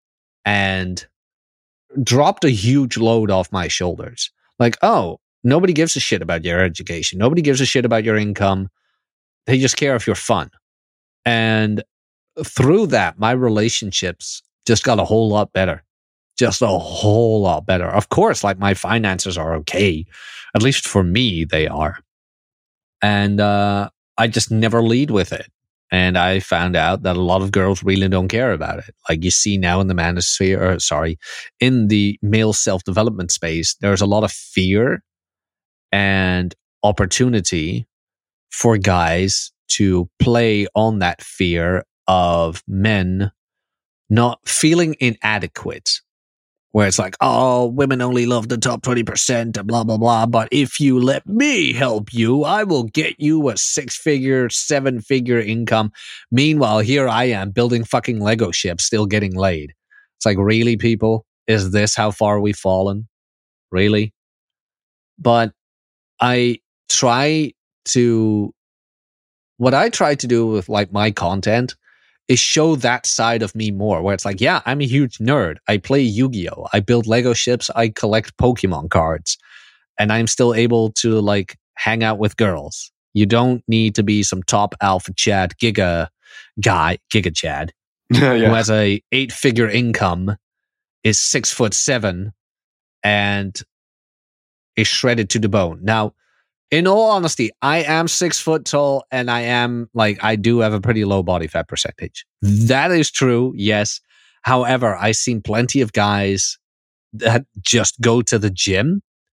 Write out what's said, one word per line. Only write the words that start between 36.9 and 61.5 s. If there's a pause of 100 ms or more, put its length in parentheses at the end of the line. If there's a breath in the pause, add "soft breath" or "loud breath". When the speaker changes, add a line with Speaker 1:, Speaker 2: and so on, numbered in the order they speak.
Speaker 1:
for
guys (160)
to
play
on
that
fear (240)
of
men (800)
not
feeling
inadequate, (680)
where
it's
like,
"Oh,
women
only
love
the
top
twenty
percent
and
blah,
blah,
blah.
But
if
you
let
me
help
you,
I
will
get
you
a
six-figure,
seven-figure
income." (400 loud breath)
Meanwhile,
here
I
am
building
fucking
Lego
ships,
still
getting
laid. (460 soft breath)
It's
like,
"Really,
people? (220)
Is